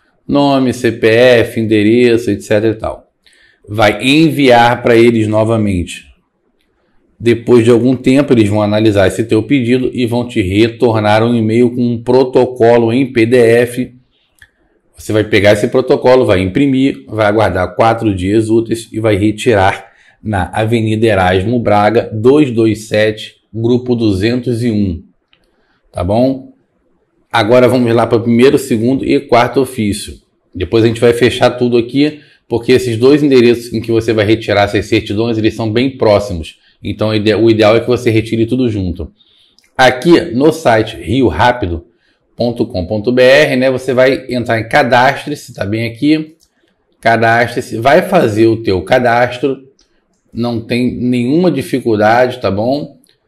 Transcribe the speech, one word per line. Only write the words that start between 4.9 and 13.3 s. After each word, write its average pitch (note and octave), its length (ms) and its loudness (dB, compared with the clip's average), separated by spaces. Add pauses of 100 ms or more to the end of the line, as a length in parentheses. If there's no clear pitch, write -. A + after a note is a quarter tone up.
eles A#2 300 4
novamente. G#2+ 800 -2 (1080)
Depois A#2 460 2
de A2 60 2
algum B2 260 2
tempo, C3 380 0
eles A2 160 2
vão G#2+ 120 -2
analisar G#2 460 2
esse G#2 160 -4
teu A2 200 -2
pedido B2+ 500 -2
e B2 120 -4
vão A#2+ 220 -4
te A2 140 -4
retornar A2 800 0
um A#2+ 120 0
e-mail A2+ 340 2
com A#2+ 120 -6
um A#2+ 200 -4
protocolo A#2+ 920 2
em B2 220 -2
P A#2 120 2
D A#2+ 120 2